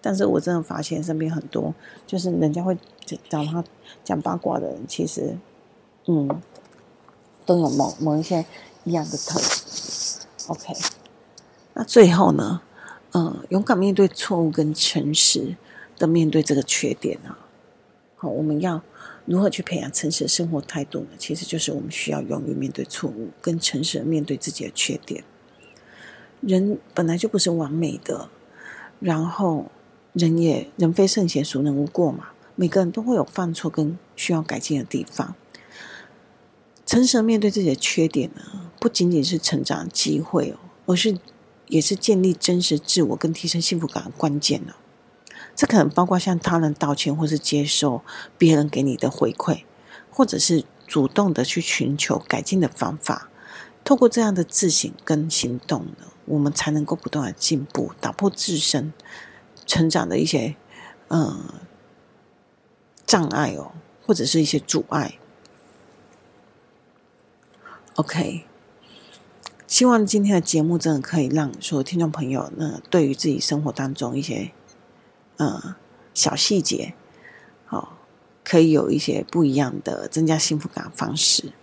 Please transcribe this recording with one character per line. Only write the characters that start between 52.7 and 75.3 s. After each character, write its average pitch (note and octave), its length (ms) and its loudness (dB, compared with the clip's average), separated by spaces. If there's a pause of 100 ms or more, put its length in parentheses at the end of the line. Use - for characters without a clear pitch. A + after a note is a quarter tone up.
法。 - 320 -6 (560)
透 C#4+ 100 6
过 B3 140 6
这 A#3 120 2
样 G#3+ 140 2
的 F3+ 80 0
自 - 280 2
省 - 200 0 (140)
跟 D#3 260 0
行 B2 360 -2
动 - 180 -2
呢， - 220 -16 (180)
我 D3+ 140 0
们 C#3+ 140 2
才 - 180 -2
能 D3+ 140 0
够 E3 120 -2
不 - 120 -10
断 D3 180 -2
的 C#3+ 60 -6
进 D3 400 -2
步， - 280 -4
打 - 100 -2
破 G3 200 0
自 F#3+ 260 -4
身 D3+ 360 0 (800)
成 D#3+ 180 4
长 D#3 200 0
的 F2+ 100 0
一 D#3+ 80 2
些， D3 300 -2 (500)
呃， - 560 -2 (1400)
障 F3+ 220 4
碍 C3 280 -2
哦， C#2+ 140 -12 (340)
或 - 80 2
者 E3+ 120 0
是 D#3+ 180 2
一 - 20 4
些 D3 140 0
阻 - 300 -2
碍。 - 260 -4 (2750)
OK， - 480 -4 (1300)
希 - 160 4
望 A#3 200 6
今 G3+ 200 2
天 G3+ 100 4
的 F3+ 60 4
节 D#3+ 200 0
目 E3+ 160 2
真 D#3+ 180 0
的 C3+ 60 0
可 D#3+ 200 -2
以 C3 80 2
让 C#3+ 320 0
所 - 160 -4
有 C#3 80 0
听 E3+ 160 -2
众 D#3+ 100 0
朋 D3+ 200 -6
友， C3+ 260 -4
那 D3+ 240 -6 (100)
对 E3 160 4
于 C3+ 80 0
自 - 140 -2
己 C3+ 100 0
生 D3+ 240 -2
活 C#3+ 80 -2
当 C3+ 240 -6
中 B2 240 -4
一 - 20 -2
些， C#3 300 -6 (840)